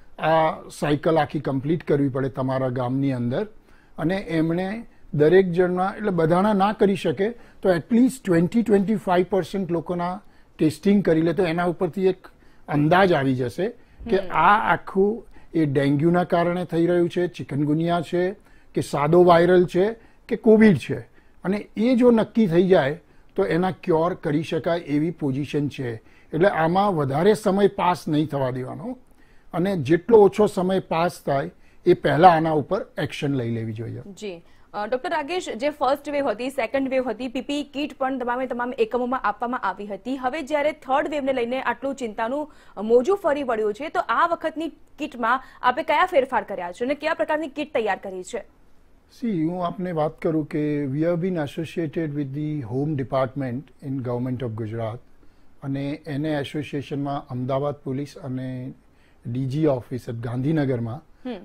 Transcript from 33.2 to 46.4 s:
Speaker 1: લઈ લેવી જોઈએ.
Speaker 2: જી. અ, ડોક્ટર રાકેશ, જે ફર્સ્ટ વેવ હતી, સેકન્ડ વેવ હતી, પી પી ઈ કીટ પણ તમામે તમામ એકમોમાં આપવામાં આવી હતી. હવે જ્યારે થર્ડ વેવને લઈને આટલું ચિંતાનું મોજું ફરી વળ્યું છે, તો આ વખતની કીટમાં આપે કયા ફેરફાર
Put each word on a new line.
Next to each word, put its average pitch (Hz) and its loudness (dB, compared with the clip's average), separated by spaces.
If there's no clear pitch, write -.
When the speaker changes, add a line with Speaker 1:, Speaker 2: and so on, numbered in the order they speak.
Speaker 1:
લઈ 120 -2
લેવી 113 -6
જોઈએ. 113 -10
Speaker 2:
જી. 175 -12
અ, 208 -6
ડોક્ટર 233 -4
રાકેશ, 320 -4
જે 247 -4
ફર્સ્ટ 285 -2
વેવ 277 -2
હતી, 247 -4
સેકન્ડ 262 -4
વેવ 254 0
હતી, 226 -6
પી 254 -6
પી 285 -6
ઈ 285 -4
કીટ - -8
પણ 262 -4
તમામે 247 -4
તમામ 247 -6
એકમોમાં 247 -2
આપવામાં 233 -4
આવી 196 -6
હતી. 208 -8
હવે 262 -4
જ્યારે 294 -2
થર્ડ 302 -2
વેવને 277 -2
લઈને 254 -4
આટલું 262 -4
ચિંતાનું 240 -6
મોજું 247 4
ફરી 294 0
વળ્યું 220 -2
છે, 294 -8
તો 349 -4
આ 294 2
વખતની 320 -4
કીટમાં 254 -6
આપે 254 0
કયા 311 2
ફેરફાર 254 0